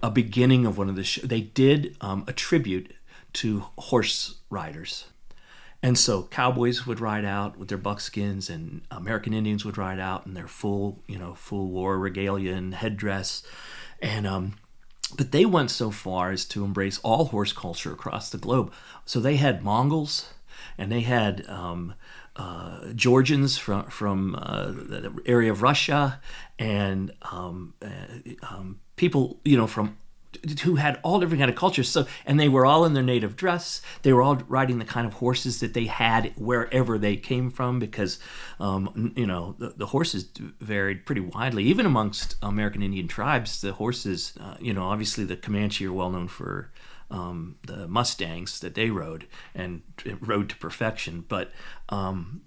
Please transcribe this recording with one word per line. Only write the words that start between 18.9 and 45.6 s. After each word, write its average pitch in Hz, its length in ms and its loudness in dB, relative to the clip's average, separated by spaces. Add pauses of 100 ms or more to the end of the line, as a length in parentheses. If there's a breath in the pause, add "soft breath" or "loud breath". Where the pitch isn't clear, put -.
So - 140 -2
they 135 160 4
had 131 280 4
Mongols, 143 720 0 (440 loud breath)
and 98 140 -4
they 117 100 0
had, 110 460 2
um, 87 460 -8 (420 loud breath)
uh, 87 580 -10
Georgians 131 640 6
from, 101 320 0
from, 98 520 0
uh, 98 300 -4
the - 540 -8
area 117 260 6
of 98 100 0
Russia, 143 580 4 (380 loud breath)
and, 98 540 0 (180)
um, 90 520 -10
uh, - 680 -14
um, 95 300 -10 (160)
people, 143 480 2
you 147 140 8
know, 110 100 6
from, 107 300 -2 (640)
who 165 140 4
had 143 260 2
all 180 160 4
different 165 200 2
kind 131 120 4
of 135 40 0
cultures. 180 320 2
So, 147 200 2 (180 loud breath)
and 143 140 4
they 147 100 6
were 131 160 8
all 156 200 8
in 156 100 4
their 131 80 4
native 113 320 2
dress. 175 480 -2 (180 loud breath)
They 135 120 8
were 123 100 10
all 139 140 6 (100)
riding 131 320 2
the 110 60 -6
kind 117 200 -2
of 104 80 -4
horses 123 460 0
that 113 160 -2
they 117 100 2
had 113 500 2
wherever 117 640 2
they 104 200 2
came 127 340 -2
from, 127 260 0
because, 107 400 -2 (420 loud breath)
um, 98 360 0
n-, 113 200 -2
you 120 120 0
know, 90 320 -4
the, - 180 -8
the 104 80 -4
horses 135 380 0 (360)
varied 98 460 -2
pretty 135 160 -2
widely. 104 440 0
Even 190 200 6
amongst 110 560 2
American 104 400 0
Indian 98 260 -2
tribes, 117 540 0
the 98 120 -4
horses, 107 680 -2
uh, 92 180 -12
you 110 140 -2
know, 95 120 0
obviously 104 380 -2
the 92 140 -4
Comanche 104 480 -2